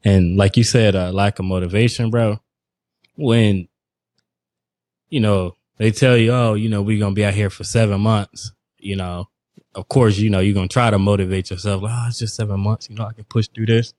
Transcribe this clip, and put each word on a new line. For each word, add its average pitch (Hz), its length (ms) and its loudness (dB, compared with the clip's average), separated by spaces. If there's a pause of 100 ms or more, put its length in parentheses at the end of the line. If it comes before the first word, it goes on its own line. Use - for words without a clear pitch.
And 95 340 4
like 101 180 2
you 120 80 4
said, 110 320 2
uh, 90 160 -4
lack 98 280 -2
of 95 60 -6
motivation, 98 640 -2
bro. 110 300 -2 (760)
When, 113 520 2 (1400)
you 151 100 -2
know, 98 380 0 (200)
they 110 140 2
tell 123 240 4
you, 113 160 4
"Oh, 120 220 0
you 107 160 -2
know, 104 120 -2
we 104 180 0
gonna 101 160 0
be 104 100 0
out 98 80 0
here 104 160 0
for - 140 -12
seven 101 380 0
months," 104 500 -2 (260)
you 98 180 -8
know, 90 340 -8 (440)
of - 160 -14
course, 113 280 4
you 107 120 0
know, 98 100 0
you're 101 140 2
gonna 92 140 0
try 120 220 2
to 104 100 2
motivate 95 500 0
yourself, 98 320 -4
like, 107 120 -6
"Oh, 120 140 -4
it's 120 120 -8
just 110 160 -8
seven 104 240 -4
months, 107 300 -4
you 107 60 -18
know, 110 100 -8
I 110 80 -12
can 107 120 -20
push 110 220 -2
through 110 180 -6
this 117 340 0